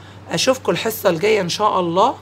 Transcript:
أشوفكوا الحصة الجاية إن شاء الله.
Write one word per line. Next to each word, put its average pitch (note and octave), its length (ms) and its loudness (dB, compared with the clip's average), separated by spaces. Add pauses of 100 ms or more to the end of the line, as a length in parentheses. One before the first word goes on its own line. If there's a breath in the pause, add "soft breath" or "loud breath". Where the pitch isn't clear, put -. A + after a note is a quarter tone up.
(300 loud breath)
أشوفكوا - 420 0
الحصة G#3 380 -2
الجاية G3+ 300 2
إن F3 80 -2
شاء G3 320 0
الله. F#3 420 2